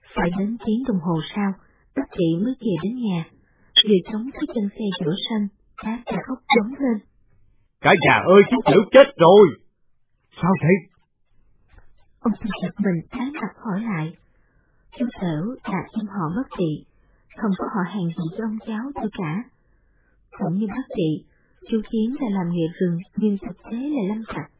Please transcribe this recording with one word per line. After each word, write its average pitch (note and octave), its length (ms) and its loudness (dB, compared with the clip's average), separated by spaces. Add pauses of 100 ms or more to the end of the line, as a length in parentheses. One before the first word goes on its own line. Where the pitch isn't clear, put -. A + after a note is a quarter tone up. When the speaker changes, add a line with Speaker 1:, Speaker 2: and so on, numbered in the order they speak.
(140)
Speaker 1:
Phải F3+ 240 0
đến G#3+ 180 -2 (100)
tiếng A#3 220 -2
đồng F#3+ 120 0
hồ E3 200 -2 (140)
sau, G3+ 180 -2 (440)
bác C#4 60 -2 (160)
chị E3 260 0
mới B3+ 160 -4
về G3+ 220 -2
đến A3 140 -4
nhà. F#3+ 280 -4 (600)
Vừa F#3+ 280 2
chống A3+ 200 -6
cái - 100 -10 (120)
chân G3+ 160 -2
xe A3 140 -10 (160)
giữa E3+ 140 -2 (140)
sân, G#3 200 -2 (360)
bác A3+ 220 -8
đã G3 120 -6 (100)
khóc B3+ 100 -8 (180)
rống A3+ 220 0
lên. A#3+ 200 -2 (840)
Speaker 2:
Cả D#3 200 6
nhà C3 160 4 (180)
ơi, G3+ 160 12
chú B3 60 4 (100)
Tiểu - 160 6 (100)
chết B3+ 140 12 (100)
rồi! F3+ 320 10 (920)
Sao E3+ 100 2 (100)
thế? E3+ 120 6 (1500)
Speaker 1:
Ông A3 200 -2
Tư G3+ 100 -8 (120)
giật F3+ 160 -6
mình F3+ 220 0 (100)
tái B3+ 220 -6
mặt C4 200 -10 (120)
hỏi G3+ 160 -4
lại. F3 360 -6 (840)
Chú A#3+ 80 -2 (140)
Tiểu E3 240 -4 (200)
là F#3+ 160 -6 (180)
em G#3+ 80 -6
họ G3 180 -6 (120)
bác C4 120 -6 (100)
chị, D#3 280 -4 (500)
không G#3+ 220 -2
có - 60 -6 (100)
họ F#3 120 -2
hàng F3+ 220 -6
gì E3 220 -6
với - 100 -10
ông A3 260 -6
cháu A3 180 -8 (100)
tôi G#3+ 240 -6
cả. D#3+ 140 -6 (1040)
Cũng E3+ 160 -4
như G#3+ 120 -2
bác A#3 200 -8 (100)
chị, D#3+ 300 -2 (420)
chú A3+ 120 0 (100)
Tiến A3+ 300 -2
là C4 100 -2
làm F#3+ 220 -2
nghề E3 140 0 (140)
rừng E3+ 180 0 (180)
nhưng G#3 220 0
thực - 180 -10 (140)
tế A3+ 80 -6 (180)
là A3+ 120 -2
lâm A3 140 -6 (120)
tặc. D3+ 260 -10